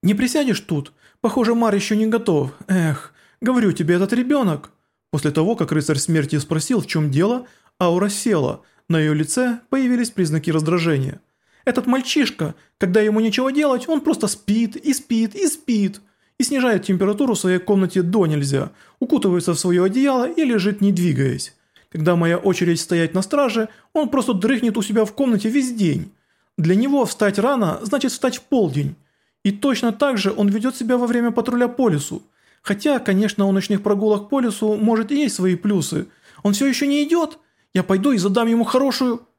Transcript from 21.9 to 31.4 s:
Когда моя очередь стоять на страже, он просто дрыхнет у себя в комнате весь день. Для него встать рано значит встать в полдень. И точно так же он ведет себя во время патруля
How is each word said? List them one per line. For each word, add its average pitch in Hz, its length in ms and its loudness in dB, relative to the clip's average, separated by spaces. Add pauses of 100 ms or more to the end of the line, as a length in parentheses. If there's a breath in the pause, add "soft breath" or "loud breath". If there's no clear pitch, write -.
Когда 165 240 0
моя 170 220 2
очередь 175 420 0
стоять 165 340 -2
на 185 80 0
страже, 226 460 0 (260 loud breath)
он 302 160 0
просто 254 240 0
дрыхнет 220 440 0
у 220 40 -2
себя 214 220 0
в 208 80 -4
комнате 220 380 0
весь 254 240 -2
день. 190 380 -2 (460)
Для 165 180 2
него 262 300 2
встать 202 320 -2
рано 220 460 0
значит 247 280 -2
встать 247 260 -4
в - 60 -16
полдень. 147 520 0 (480)
И 196 80 2
точно 233 400 0
так 262 260 0
же 196 200 0
он 208 100 2
ведет 220 280 0
себя 247 220 0
во 247 80 0
время 233 260 0
патруля 240 360 0